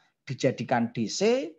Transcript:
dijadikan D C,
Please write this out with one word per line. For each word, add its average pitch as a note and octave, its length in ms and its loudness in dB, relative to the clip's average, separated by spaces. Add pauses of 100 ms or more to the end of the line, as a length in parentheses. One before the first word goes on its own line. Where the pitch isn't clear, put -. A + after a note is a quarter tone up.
(240)
dijadikan A#2+ 720 0
D A2 160 -2
C, B3+ 480 0